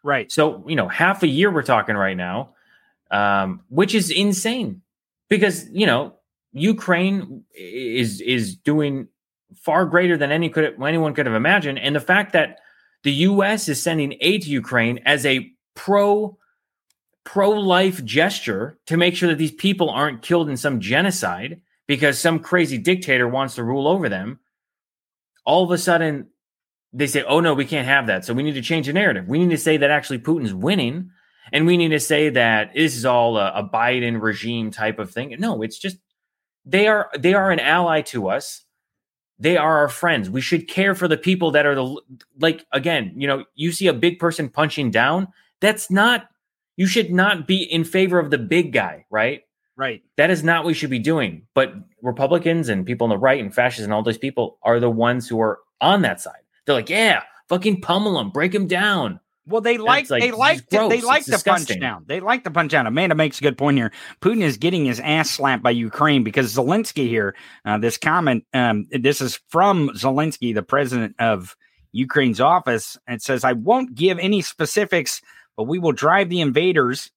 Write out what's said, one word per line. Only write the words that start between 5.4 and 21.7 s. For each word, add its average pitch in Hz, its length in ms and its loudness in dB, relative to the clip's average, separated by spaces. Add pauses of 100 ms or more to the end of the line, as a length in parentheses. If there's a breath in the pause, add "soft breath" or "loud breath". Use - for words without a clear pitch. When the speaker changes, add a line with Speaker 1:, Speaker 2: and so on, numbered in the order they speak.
Speaker 2:
you 196 160 0
know, 135 280 0 (380)
Ukraine 185 920 -2 (100)
i-, - 40 -20
is, 110 640 -6
is 110 340 -2
doing 143 520 -2 (460)
far 175 300 0
greater 170 320 2
than 143 160 0
any 165 160 0
could, 156 340 -2
anyone 156 300 0
could 139 140 -2
have 113 80 0
imagined. 143 440 2
And 143 160 -2
the 143 60 0
fact 202 320 0
that 156 280 0 (420 soft breath)
the 143 100 0
U 190 320 2
S 208 240 -2
is 139 140 -4
sending 151 400 -2
aid 185 200 2
to 151 80 -10
Ukraine 120 540 0
as 139 220 2
a 131 240 0 (260)
pro, 202 600 0 (880)
pro-life 190 800 2
gesture 123 840 -2
to 165 100 -2
make 175 200 2
sure 180 120 0
that 156 100 0
these 156 140 -2
people 185 380 0
aren't 131 320 -4
killed 165 260 0
in 135 80 -6
some 127 240 -2
genocide 127 800 -2 (260)